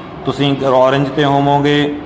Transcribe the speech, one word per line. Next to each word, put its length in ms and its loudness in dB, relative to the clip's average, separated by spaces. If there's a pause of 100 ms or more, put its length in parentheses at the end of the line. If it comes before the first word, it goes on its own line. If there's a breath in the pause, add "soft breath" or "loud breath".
(240 loud breath)
ਤੁਸੀਂ 420 -2
ਔਰੇਂਜ 420 2
'ਤੇ 160 -2
ਹੋਵੋਗੇ। 800 0